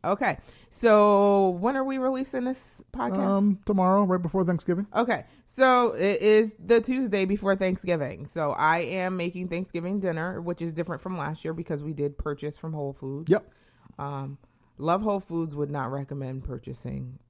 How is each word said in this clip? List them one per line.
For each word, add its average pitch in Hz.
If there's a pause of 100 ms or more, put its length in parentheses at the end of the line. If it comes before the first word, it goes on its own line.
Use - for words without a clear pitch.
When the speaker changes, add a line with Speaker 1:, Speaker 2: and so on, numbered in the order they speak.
Speaker 1:
Okay. 196 (320)
So 202 (100)
when 240
are 269
we 269
releasing 262
this - (120)
podcast? -
Speaker 2:
Um, 196
tomorrow, 190
right 185
before 180
Thanksgiving. 180
Speaker 1:
Okay. 220 (200)
So 254
it 185
is 214
the 226
Tuesday 233
before 196
Thanksgiving. 180
So 147
I 156
am 185
making 180
Thanksgiving 180
dinner, 175
which 170
is 165
different 160
from 185
last 156
year 160
because 156
we 156
did 143
purchase 147
from 160
Whole 143
Foods. 139
Speaker 2:
Yep. - (480)
Speaker 1:
Um, 139 (400)
love 170
Whole 202
Foods, 165
would 147
not 131
recommend 135
purchasing, 127 (120)